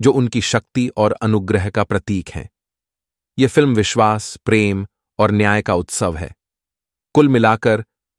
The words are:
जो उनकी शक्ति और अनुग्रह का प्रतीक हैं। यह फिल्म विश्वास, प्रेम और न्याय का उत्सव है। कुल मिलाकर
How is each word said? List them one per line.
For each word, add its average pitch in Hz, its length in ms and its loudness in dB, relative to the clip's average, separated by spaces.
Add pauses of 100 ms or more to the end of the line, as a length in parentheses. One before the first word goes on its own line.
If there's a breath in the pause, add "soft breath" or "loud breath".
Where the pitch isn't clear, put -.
जो 127 120 4
उनकी 123 280 0
शक्ति 123 480 -2
और 107 240 0
अनुग्रह 104 580 -2
का 104 140 -2
प्रतीक 98 440 -6
हैं। - 220 -14 (880)
यह 127 100 2
फिल्म 139 260 2
विश्वास, 107 600 0
प्रेम 101 500 0 (320)
और 107 120 2
न्याय 104 320 0
का 101 120 -2
उत्सव 87 420 -4
है। - 180 -12 (800)
कुल 147 140 4
मिलाकर 113 560 2 (340)